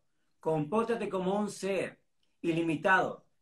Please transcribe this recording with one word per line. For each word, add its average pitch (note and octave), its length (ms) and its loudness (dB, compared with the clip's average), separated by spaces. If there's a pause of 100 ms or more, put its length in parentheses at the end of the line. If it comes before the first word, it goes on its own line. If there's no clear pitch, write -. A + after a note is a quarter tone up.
(400)
Compórtate G3 680 0
como F#3+ 300 0
un G#3 140 -2
ser F#3+ 480 -4 (420)
ilimitado, E3+ 840 2 (160)